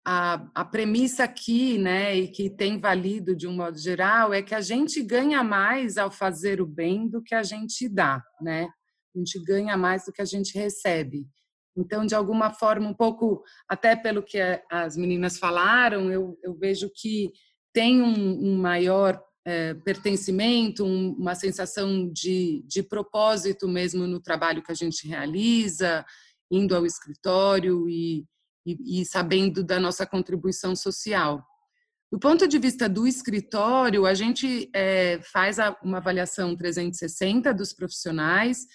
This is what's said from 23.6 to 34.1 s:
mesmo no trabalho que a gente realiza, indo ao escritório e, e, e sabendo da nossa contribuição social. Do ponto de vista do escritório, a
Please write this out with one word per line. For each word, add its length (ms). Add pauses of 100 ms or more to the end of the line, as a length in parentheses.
mesmo 400
no 120
trabalho 440
que 80
a 40
gente 320
realiza, 960 (480)
indo 240
ao 80
escritório 1040
e, 380 (400)
e, 360
e 40
sabendo 580
da 160
nossa 260
contribuição 720
social. 680 (680)
Do 60
ponto 300
de 100
vista 320
do 160
escritório, 1000
a 80